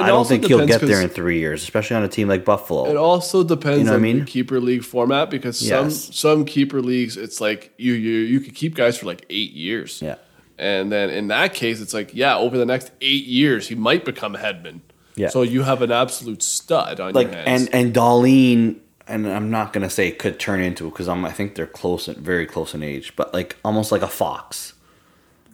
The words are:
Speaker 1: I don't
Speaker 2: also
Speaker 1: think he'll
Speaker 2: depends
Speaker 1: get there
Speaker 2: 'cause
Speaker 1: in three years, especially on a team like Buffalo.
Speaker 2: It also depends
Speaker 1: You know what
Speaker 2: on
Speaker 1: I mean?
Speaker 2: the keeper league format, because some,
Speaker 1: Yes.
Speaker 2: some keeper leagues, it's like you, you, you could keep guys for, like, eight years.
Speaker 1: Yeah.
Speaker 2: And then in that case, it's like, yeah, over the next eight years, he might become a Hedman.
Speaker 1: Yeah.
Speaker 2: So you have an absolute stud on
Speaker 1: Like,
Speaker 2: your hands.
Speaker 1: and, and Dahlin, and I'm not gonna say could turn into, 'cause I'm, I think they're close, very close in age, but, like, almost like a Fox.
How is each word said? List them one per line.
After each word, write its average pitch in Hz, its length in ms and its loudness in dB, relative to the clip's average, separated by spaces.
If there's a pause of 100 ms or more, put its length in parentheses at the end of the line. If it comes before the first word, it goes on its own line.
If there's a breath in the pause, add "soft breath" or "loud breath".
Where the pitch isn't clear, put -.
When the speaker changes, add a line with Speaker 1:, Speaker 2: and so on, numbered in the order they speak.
Speaker 1:
I 208 40 4
don't 120 120 6
Speaker 2:
also 117 100 0
Speaker 1:
think 127 160 4
he'll 131 140 8
Speaker 2:
depends 117 220 6
Speaker 1:
get 143 60 2
there 104 100 4
Speaker 2:
'cause 92 60 4
Speaker 1:
in 87 60 0
three 85 300 -2
years, 76 240 -4
especially 110 320 -4
on 110 80 0
a - 40 -2
team 107 220 -2
like 92 160 0
Buffalo. 98 440 0
Speaker 2:
It 151 60 2
also 175 480 2
depends 147 360 2
Speaker 1:
You 135 60 4
know 110 60 4
what 107 60 4
Speaker 2:
on 110 40 4
Speaker 1:
I - 20 4
mean? 117 160 2
Speaker 2:
the 143 60 -2
keeper 127 360 -2
league 123 220 0
format, 131 480 0
because 131 260 -6
some, 131 300 0
Speaker 1:
Yes. 156 280 -8
Speaker 2:
some 151 300 2
keeper 139 360 0
leagues, 123 360 -2
it's 107 240 -10
like 107 360 -4
you, 123 160 0
you, 113 260 0
you 120 200 2
could 139 160 -10
keep 160 200 -6
guys 120 220 2
for, - 100 -10
like, 87 220 -10
eight 101 240 -6
years. 87 480 -8
Speaker 1:
Yeah. 76 140 -8 (440 soft breath)
Speaker 2:
And 98 320 -2
then 101 180 0
in 101 200 -4
that 151 260 0
case, 117 260 -4
it's 104 140 -10
like, 107 180 -8
yeah, 127 240 2
over 120 200 0
the 123 80 2
next 127 260 -4 (100)
eight 135 240 0
years, 123 440 0
he 117 60 -8
might 123 300 0
become 107 300 -6
a - 20 -10
Hedman. 85 440 -10 (340 soft breath)
Speaker 1:
Yeah. 98 140 -2
Speaker 2:
So 127 120 2
you 123 220 2
have 135 180 0
an 120 100 0
absolute 120 520 -2
stud - 560 -2
on 95 140 -6
Speaker 1:
Like, 123 180 4
Speaker 2:
your 90 60 -10
hands. 127 300 0
Speaker 1:
and, - 60 -6
and 123 220 2
Dahlin, 120 800 6 (320)
and 107 200 -4
I'm 107 220 -4
not 110 240 -2
gonna 98 160 -2
say 92 220 0
could - 280 -4
turn 98 220 -2
into, 87 300 -4
'cause 87 160 -8
I'm, 87 180 -2
I 80 60 -6
think 101 240 -6
they're 80 100 -6
close, 90 400 -4
very 82 400 -4
close 80 300 -8
in 76 80 -8
age, 71 320 -10
but, - 180 -4
like, 87 220 -4 (100)
almost 107 260 0
like 98 120 2
a 95 40 -4
Fox. - 640 -8 (800 soft breath)